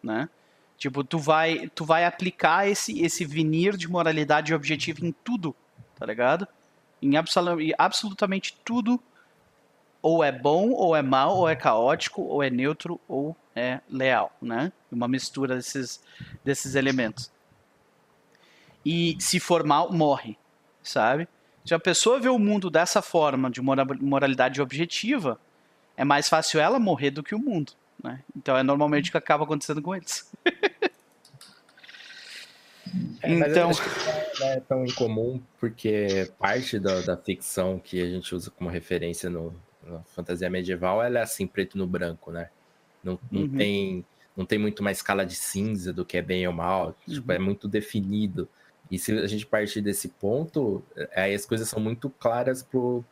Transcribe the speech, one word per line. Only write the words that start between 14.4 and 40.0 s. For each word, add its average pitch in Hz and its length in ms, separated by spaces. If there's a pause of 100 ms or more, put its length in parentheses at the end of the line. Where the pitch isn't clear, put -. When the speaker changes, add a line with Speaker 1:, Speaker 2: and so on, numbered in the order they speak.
Speaker 1:
né? 123 320 (180)
Uma 120 180
mistura 131 480
desses, 127 440 (440)
desses 135 320
elementos. 131 540 (1500)
E 170 360
se - 200
for 165 240
mal, 156 280
morre, 143 440 (460)
sabe? 131 460 (360)
Se 165 100
a 165 40
pessoa 220 420
vê 240 80
o 254 100
mundo 202 320
dessa 170 320
forma, 135 480
de 123 100
mora-, 135 240 (160)
moralidade 135 640
objetiva, 160 760 (580)
é 131 80
mais 143 240
fácil 160 320
ela 202 180
morrer 143 320
do 143 120
que 208 120
o 214 40
mundo, 214 340 (300)
né? 123 180 (160)
Então 135 200
é 131 60
normalmente 143 460
o - 40
que - 60
acaba 151 260
acontecendo 147 380
com 180 120
eles. - 360 (140)
<laughs> - 440 (2250)
Speaker 2:
É, 165 140
mas 151 200
eu - 0
Speaker 1:
Então 170 140
Speaker 2:
acho 165 120
que - 80
não - 220
é, - 140 (140)
não 135 60 (100)
é 131 40
tão 131 260
incomum, 120 540 (180)
porque 104 800
parte 113 400
da, 95 220
da 87 160
ficção 92 640
que 90 220
a 87 60
gente 90 280
usa 90 160
como 87 200
referência 85 580
no, 85 260 (280)
na 85 220